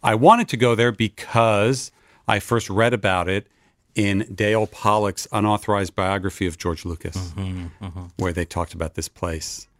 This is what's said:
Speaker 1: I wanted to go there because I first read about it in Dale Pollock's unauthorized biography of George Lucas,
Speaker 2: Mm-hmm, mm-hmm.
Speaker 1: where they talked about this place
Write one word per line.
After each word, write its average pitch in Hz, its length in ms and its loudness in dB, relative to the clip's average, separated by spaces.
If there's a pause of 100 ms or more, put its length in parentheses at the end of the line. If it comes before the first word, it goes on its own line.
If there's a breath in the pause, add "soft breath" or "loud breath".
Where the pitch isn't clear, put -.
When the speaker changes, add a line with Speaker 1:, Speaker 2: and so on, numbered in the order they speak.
Speaker 1:
I 113 140 2
wanted 208 320 6
to 131 80 -6
go 117 180 4
there 117 180 4
because 113 1000 0 (340 soft breath)
I 104 140 2
first - 280 -2
read 113 260 2
about 92 340 0
it 98 180 -2 (480)
in 101 400 0
Dale 107 320 2
Pollock's 104 640 0
unauthorized 104 640 0
biography 95 520 -2
of 82 120 -4
George 85 260 -4
Lucas, 85 320 -8
Speaker 2:
Mm-hmm, 92 500 -8 (180)
mm-hmm. 90 200 -10 (120)
Speaker 1:
where 90 160 -2
they 85 120 -2
talked 85 300 -6
about 82 200 -6
this - 140 -8
place - 600 -8 (120)